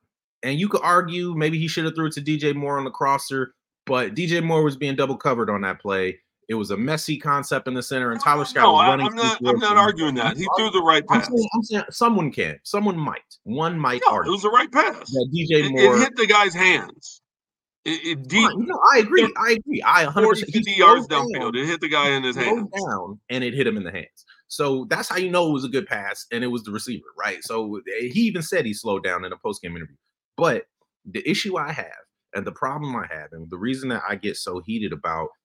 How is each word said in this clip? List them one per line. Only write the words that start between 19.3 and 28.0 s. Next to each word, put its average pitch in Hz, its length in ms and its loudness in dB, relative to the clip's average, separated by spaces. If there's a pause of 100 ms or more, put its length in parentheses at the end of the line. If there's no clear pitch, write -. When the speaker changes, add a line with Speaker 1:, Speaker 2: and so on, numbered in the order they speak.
Speaker 1:
I 233 160 2
agree. 233 300 -2
I 165 200 6
a 147 80 0
hundred 214 180 4
percent. 202 220 0
Speaker 2:
Forty, 214 80 0
Speaker 1:
He 226 60 0
Speaker 2:
fifty 190 160 0
yards 170 260 8
Speaker 1:
slowed 139 220 0
Speaker 2:
downfield. 117 240 -4
Speaker 1:
down. 120 40 -2
Speaker 2:
It 139 100 -2
hit 165 140 -4
the 165 80 -4
guy 143 220 2
in 139 140 0
his 123 120 -2
Speaker 1:
Slowed 160 220 0
Speaker 2:
hands. 208 120 -6 (160)
Speaker 1:
down, 101 340 -6 (100)
and 127 120 -4
it 123 120 -4
hit 135 120 0
him 110 100 -2
in 98 80 -6
the 85 60 -10
hands. - 340 -14 (240)
So 135 420 -4
that's 175 180 -2
how 190 80 -4
you 185 140 -2
know 175 180 2
it 151 40 0
was 135 120 -2
a 127 40 -6
good 120 180 -2
pass, 101 440 -8
and 117 140 -4
it 123 40 -2
was 120 140 -6
the 104 80 -14
receiver, 107 360 -10 (120)
right? 95 240 -6
So 107 380 -6 (180)
he 127 220 -4